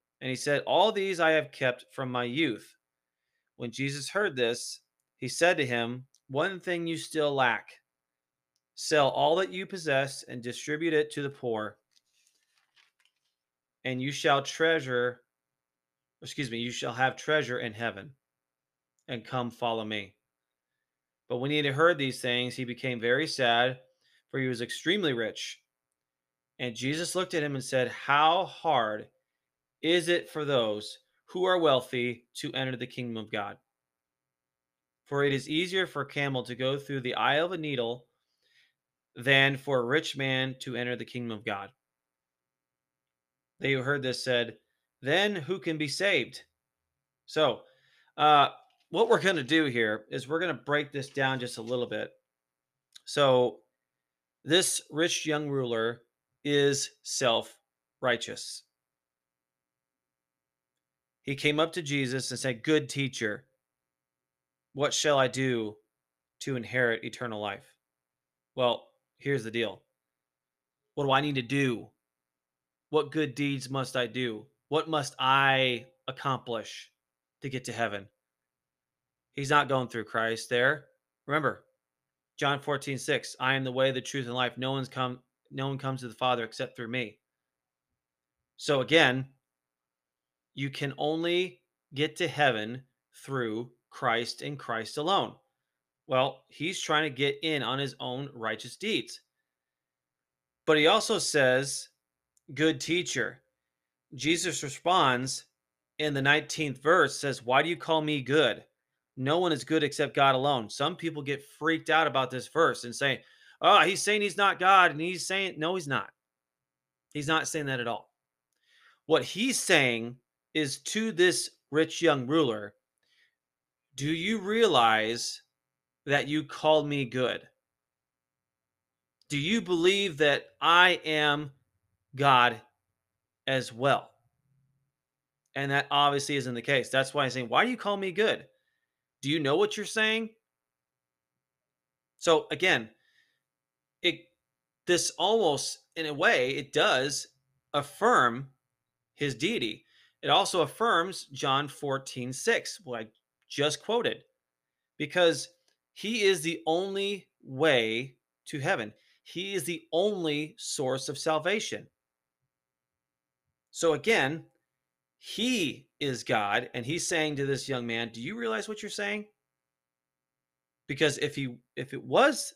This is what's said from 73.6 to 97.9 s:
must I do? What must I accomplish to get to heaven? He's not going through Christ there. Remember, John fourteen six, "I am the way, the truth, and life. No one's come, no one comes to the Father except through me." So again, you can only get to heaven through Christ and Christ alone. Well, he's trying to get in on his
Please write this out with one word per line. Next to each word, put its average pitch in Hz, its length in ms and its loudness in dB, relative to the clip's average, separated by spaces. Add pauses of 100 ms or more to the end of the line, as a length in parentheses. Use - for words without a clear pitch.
must 131 260 -4
I 123 120 -2
do? 110 420 -6 (180)
What 156 220 -2
must 147 300 -2
I 131 640 4 (220)
accomplish 123 840 -6 (500)
to 139 80 -10
get 127 160 -8
to 123 60 -10
heaven? 104 380 -4 (1300)
He's 139 160 -4
not 147 180 4
going 131 200 0
through 110 160 -6
Christ 113 440 -4
there. 131 400 0 (380)
Remember, 139 400 -2 (680)
John 143 240 0
fourteen 139 380 -4
six, - 420 -4
"I 131 140 2
am 135 100 -2
the 131 80 -4
way, 131 200 2
the 127 100 -4
truth, 135 240 -6
and 120 80 -8
life. 123 240 -2
No 131 140 -4
one's 131 180 -4
come, 127 340 -6 (280)
no 135 160 -6
one 139 100 -6
comes 131 240 -6
to 123 60 -10
the 110 80 -14
Father 123 280 0
except 120 320 -10
through 117 140 -10
me." 117 300 -6 (1400)
So 143 240 0
again, 131 520 4 (1200)
you 139 160 -6
can 135 280 -6
only 170 640 -2 (300)
get 156 240 -2
to 175 100 -2
heaven 127 580 0 (280)
through 120 600 -6 (160)
Christ 117 520 -2
and 143 180 -8
Christ 113 380 -8
alone. 151 420 0 (680)
Well, 135 420 0
he's 165 320 -8
trying 156 220 2
to 143 120 -4
get 143 260 0
in 151 220 -2
on 123 160 -4
his 139 220 -4